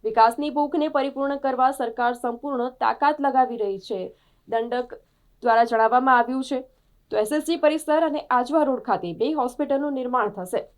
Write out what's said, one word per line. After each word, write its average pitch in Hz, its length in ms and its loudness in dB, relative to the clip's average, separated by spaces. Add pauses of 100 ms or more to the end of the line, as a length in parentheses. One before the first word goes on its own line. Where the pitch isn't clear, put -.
વિકાસની 226 460 2
ભૂખને 294 380 0
પરિપૂર્ણ 277 480 -2
કરવા 262 360 2
સરકાર 240 420 -2
સંપૂર્ણ 247 560 -4
તાકાત 277 520 0
લગાવી 254 360 2
રહી 196 220 -4
છે, 185 360 -8 (320)
દંડક 240 460 -4 (480)
દ્વારા 233 220 4
જણાવવામાં 240 540 4
આવ્યું 254 260 0
છે. 262 260 -6 (400)
તો 214 80 -2
એસ 214 140 0
એસ 302 120 0
જી 330 140 -2
પરિસર 302 440 2
અને 294 180 -2
આજવા 254 440 0
રોડ 262 180 0
ખાતે 180 320 -4
બે 226 180 -2
હોસ્પિટલનું 277 600 -2
નિર્માણ 247 360 -2
થશે. 202 480 -6